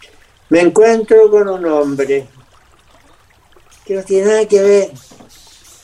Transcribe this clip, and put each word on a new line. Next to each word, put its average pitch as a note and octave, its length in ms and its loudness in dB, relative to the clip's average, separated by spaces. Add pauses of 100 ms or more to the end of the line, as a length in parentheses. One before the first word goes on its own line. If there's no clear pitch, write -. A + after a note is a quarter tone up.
(500)
Me E3 120 2
encuentro A3 680 2
con G#3 200 2
un F3+ 160 -8
hombre C#3 600 -4 (1600)
que G3 120 -8
no F#3+ 80 -10
tiene G3 240 -2
nada G#3+ 200 0
que G3+ 140 0
ver G3+ 300 0 (920)